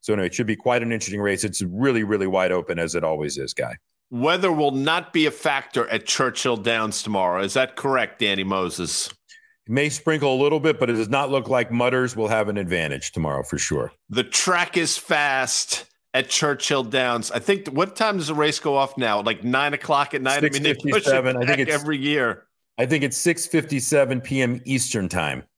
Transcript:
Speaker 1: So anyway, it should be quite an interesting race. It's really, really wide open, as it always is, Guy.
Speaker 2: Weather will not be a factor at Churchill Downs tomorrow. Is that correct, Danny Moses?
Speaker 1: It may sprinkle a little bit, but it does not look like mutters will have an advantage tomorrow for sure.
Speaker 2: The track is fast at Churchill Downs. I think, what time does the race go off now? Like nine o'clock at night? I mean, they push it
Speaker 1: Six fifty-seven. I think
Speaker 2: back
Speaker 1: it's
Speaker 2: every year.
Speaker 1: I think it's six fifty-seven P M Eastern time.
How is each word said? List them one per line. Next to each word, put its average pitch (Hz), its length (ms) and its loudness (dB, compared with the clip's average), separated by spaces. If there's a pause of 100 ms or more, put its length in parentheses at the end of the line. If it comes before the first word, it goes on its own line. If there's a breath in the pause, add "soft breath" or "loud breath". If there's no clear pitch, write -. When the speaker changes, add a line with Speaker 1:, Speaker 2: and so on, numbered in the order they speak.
Speaker 1:
So - 100 -4
anyway, 98 160 2
it 87 60 -4
should 117 140 -2
be 107 100 0
quite 123 260 0
an 117 80 -4
interesting 104 300 -4
race. 101 240 0
It's 95 160 -4
really, 110 420 0
really 101 240 0
wide 92 240 2
open, 87 260 -2
as 85 160 -2
it 82 120 -2
always 76 320 -2
is, 67 160 -8
Guy. 62 240 -6 (340)
Speaker 2:
Weather 170 400 2
will 151 200 2
not 156 420 -2
be 156 120 4
a 147 60 2
factor 135 560 -2
at 110 180 -2
Churchill 123 520 0
Downs 110 440 0
tomorrow. 95 400 0
Is 98 120 -2
that 131 240 0
correct, 131 420 -2
Danny 98 240 0
Moses? 92 640 -2 (580 loud breath)
Speaker 1:
It 107 60 -8
may 139 160 2
sprinkle 147 460 0
a 127 100 0
little 147 160 4
bit, 151 180 2
but 127 120 0
it 117 60 2
does 110 120 0
not 135 240 0
look 131 160 0
like 123 240 0
mutters 123 460 2
will 110 100 0
have 107 220 0
an 104 80 -2
advantage 82 560 -4
tomorrow 71 300 -2
for - 140 -6
sure. - 360 -4 (160)
Speaker 2:
The 104 160 0
track 175 500 0
is 165 220 0
fast 139 880 0 (280)
at 131 160 0
Churchill 143 540 0
Downs. 120 480 0
I - 80 -2
think, 202 300 0
what 175 260 0
time 214 220 2
does 160 100 -4
the 156 80 -2
race 151 240 2
go 143 160 0
off 135 220 2
now? 107 240 2
Like 104 240 -2
nine 135 280 2
o'clock 143 400 0
at 139 80 -2
night? 139 220 2
I 151 60 4
mean, 139 140 -2
they 147 100 2
push - 100 -6
it 147 100 0
Speaker 1:
Six 214 120 2
fifty-seven. 131 320 4
I - 20 -2
think 120 80 0
Speaker 2:
back - 120 2
Speaker 1:
it's 131 120 0
Speaker 2:
every 147 260 0
year. 135 460 0 (340)
Speaker 1:
I 131 100 0
think 143 180 2
it's 135 100 -2
six 170 320 0
fifty-seven 139 720 2
P 131 220 -2
M 123 240 0
Eastern 120 420 0
time. 73 360 -2 (140)